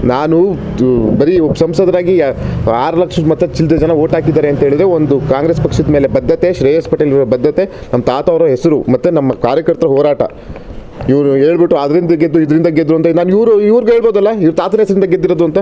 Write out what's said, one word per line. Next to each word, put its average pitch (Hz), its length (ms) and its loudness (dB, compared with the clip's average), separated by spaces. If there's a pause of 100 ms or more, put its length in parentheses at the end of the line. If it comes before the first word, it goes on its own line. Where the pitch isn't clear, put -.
ನಾನು, 151 420 0 (320)
ತು-, 120 420 0
ಬರೀ 170 200 2
ಒಬ್ಬ 156 160 0
ಸಂಸದರಾಗಿ 175 640 0
ಯಾ-, - 520 -2
ಆರು 135 280 0
ಲಕ್ಷ 175 220 -2
ಮತ 156 240 0
ಚಿಲ್ಲರೆ 156 340 -2
ಜನ 156 140 0
ವೋಟ್ 160 220 0
ಹಾಕಿದ್ದಾರೆ 156 360 2
ಅಂತ 127 100 -2
ಹೇಳಿದ್ರೆ 143 260 2
ಒಂದು 151 340 2
ಕಾಂಗ್ರೆಸ್ 151 420 0
ಪಕ್ಷದ 156 260 0
ಮೇಲೆ 143 200 2
ಬದ್ಧತೆ, 160 460 0
ಶ್ರೇಯಸ್ 143 340 0
ಪಟೇಲ್ 151 220 0
ಇವರ 135 140 2
ಬದ್ಧತೆ, 127 420 0
ನಮ್ಮ - 380 -6
ತಾತ 139 260 -2
ಅವರ 165 140 2
ಹೆಸರು, 151 360 2 (100)
ಮತ್ತೆ 127 200 0
ನಮ್ಮ 139 240 0
ಕಾರ್ಯಕರ್ತರ 156 540 -2
ಹೋರಾಟ. 143 340 0 (880)
ಇವ್ರು 143 240 2
ಹೇಳ್ಬಿಟ್ಟು 165 440 2
ಅದರಿಂದ 156 340 0
ಗೆದ್ದು, 165 300 2
ಇದರಿಂದ 156 260 2
ಗೆದ್ರು 160 280 0
ಅಂತ 160 120 0
ನಾನು 170 220 0
ಇವ್ರು, 208 320 2
ಇವ್ರಿಗೆ 220 300 2
ಹೇಳ್ಬೋದಲ್ಲ, 214 380 2
ಇವ್ರ 190 240 0
ತಾತನ 190 260 -2
ಹೆಸರಿಂದ 196 240 0
ಗೆದ್ದಿರೋದು 170 420 0
ಅಂತ. 160 160 -2